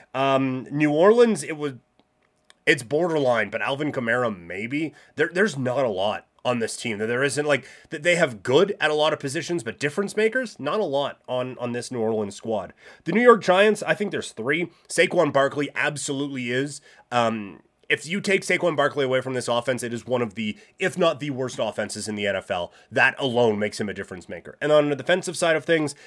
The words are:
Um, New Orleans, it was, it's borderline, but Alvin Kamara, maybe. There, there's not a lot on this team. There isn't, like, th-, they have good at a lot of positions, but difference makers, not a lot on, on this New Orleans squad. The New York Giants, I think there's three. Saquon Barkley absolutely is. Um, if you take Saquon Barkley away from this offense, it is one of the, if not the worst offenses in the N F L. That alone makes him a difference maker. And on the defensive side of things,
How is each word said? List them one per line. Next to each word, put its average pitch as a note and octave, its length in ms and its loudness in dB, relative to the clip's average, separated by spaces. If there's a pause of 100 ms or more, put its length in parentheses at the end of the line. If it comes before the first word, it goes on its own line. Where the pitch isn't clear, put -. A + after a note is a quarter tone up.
(140)
Um, C3+ 580 0
New D3 180 2
Orleans, G#3 540 6
it D#3+ 120 -8
was, D3 180 -6 (920)
it's D3 160 4
borderline, C3 640 2
but G#2+ 140 -4
Alvin C#3 300 -2
Kamara, A#2 440 0
maybe. A2 580 -6 (200)
There, E3 180 0
there's F3+ 240 2
not B2+ 280 0
a A#2+ 40 2
lot G2 380 -2 (180)
on B2 140 0
this A2 180 -4
team. A2 220 -6
There A#2+ 240 -2
isn't, C#3+ 240 -2
like, C#3+ 220 0 (220)
th-, D#3 120 -10
they E3+ 140 4
have C3 260 0
good E3+ 380 4
at D3+ 100 2
a D3+ 40 0
lot D3+ 180 2
of - 80 -4
positions, E3 420 -4
but A2 160 -8
difference F#3+ 380 -4
makers, A3 420 -2
not D3 220 -2
a G3+ 40 0
lot C#3 440 -2
on, B2+ 300 -4
on A#2+ 120 -4
this A#2+ 220 -6
New A#2+ 80 -4
Orleans G#2+ 340 0
squad. G#2 380 -6 (320)
The E3 80 -4
New G#3+ 80 2
York A#3 240 8
Giants, G#3 400 4
I D#3 100 0
think G3+ 160 -4
there's C#3+ 220 -6
three. D3+ 360 -2 (200)
Saquon E3+ 440 2
Barkley C#3 440 0
absolutely C#3 720 -4
is. C#3 300 -2 (320)
Um, A2 480 0 (280)
if - 180 -2
you F#3 140 -4
take G3 220 0
Saquon F3 320 0
Barkley C#3 300 0
away C3 160 2
from C3 140 -6
this B2 120 -4
offense, B2 380 -2
it A#2 100 -6
is A#2 100 -8
one A#2+ 160 0
of A2 140 -4
the, G#2+ 220 -4 (240)
if F3+ 180 -2
not E3 220 2
the D3 100 -6
worst B2+ 300 -6
offenses G#2+ 480 -4
in G#2+ 80 -4
the G2+ 100 -2
N G2 80 2
F F#2 160 -6
L. F2 220 -4 (180)
That B2 300 4
alone A#2 400 2
makes G#2 200 -4
him G#2+ 80 -4
a F#2+ 60 -8
difference F#2 340 -12
maker. F2 320 -14
And D3 120 0
on D3 180 6
the C#3+ 60 0
defensive F3 400 -2
side E3 180 2
of D3 100 -2
things, D#3 300 0 (120)